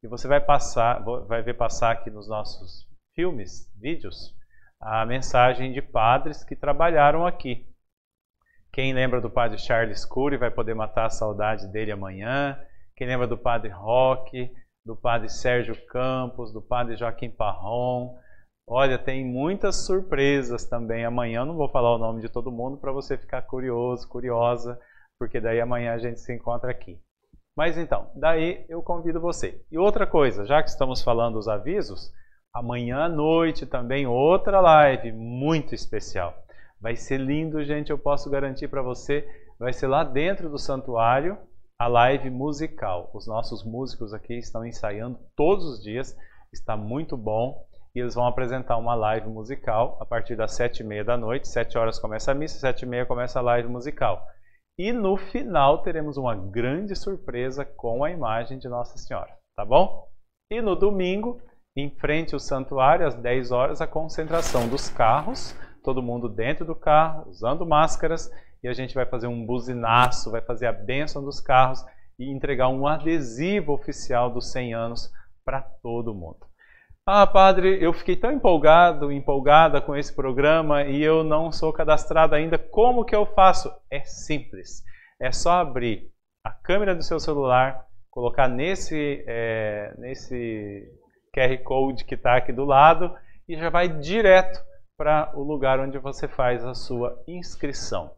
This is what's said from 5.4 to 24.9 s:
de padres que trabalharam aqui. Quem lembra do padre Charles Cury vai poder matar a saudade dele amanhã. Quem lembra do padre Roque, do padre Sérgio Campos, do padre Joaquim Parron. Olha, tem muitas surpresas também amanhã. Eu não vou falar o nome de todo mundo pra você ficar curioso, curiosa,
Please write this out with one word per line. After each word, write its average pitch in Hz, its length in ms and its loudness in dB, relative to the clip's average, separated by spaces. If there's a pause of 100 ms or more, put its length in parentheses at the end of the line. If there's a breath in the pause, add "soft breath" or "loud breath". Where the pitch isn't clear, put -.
de 123 100 -6
padres 127 600 2
que - 120 -10
trabalharam 151 720 4
aqui. 131 400 -4 (1040)
Quem 131 220 -2
lembra 127 280 0
do 113 80 -4
padre 113 300 0
Charles 113 460 0
Cury 139 320 0
vai 117 120 0
poder 110 240 -2
matar 110 320 -2
a 110 60 0
saudade 107 560 -2
dele 104 240 -6
amanhã. 104 680 -6 (380 soft breath)
Quem 127 100 -8
lembra 123 220 -2
do 113 100 -2
padre 113 320 0
Roque, 127 840 0 (320 soft breath)
do 113 120 -10
padre 110 340 0
Sérgio 123 460 0 (120)
Campos, 127 640 -4
do 110 100 -12
padre 120 360 -2
Joaquim 117 320 -4
Parron. 123 880 -4 (500 soft breath)
Olha, 127 300 2
tem 131 260 -2
muitas 165 640 -2
surpresas 139 800 0
também 117 400 -4
amanhã. 117 360 -2
Eu 135 40 -4
não 165 100 -6
vou 147 140 0
falar 120 240 4
o 117 60 0
nome 113 220 -2
de 113 80 -8
todo 120 220 -4
mundo 127 260 -8
pra 139 140 -6
você 135 240 -4
ficar 127 280 -6
curioso, 123 680 -4
curiosa, 120 720 -2 (400 soft breath)